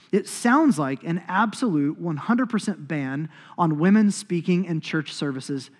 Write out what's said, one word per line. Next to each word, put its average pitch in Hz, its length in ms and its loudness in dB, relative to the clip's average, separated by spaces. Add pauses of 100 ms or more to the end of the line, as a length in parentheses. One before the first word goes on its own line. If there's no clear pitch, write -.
(120)
It 190 160 0
sounds 247 520 2
like 135 240 -2
an 170 240 -2
absolute 185 720 0
one 170 180 -4
hundred 240 320 0
percent 160 380 -4
ban 143 420 -4 (300)
on 160 180 2
women 202 320 6
speaking 180 560 -2
in 160 160 -4
church - 320 -4
services, 135 560 -6 (100)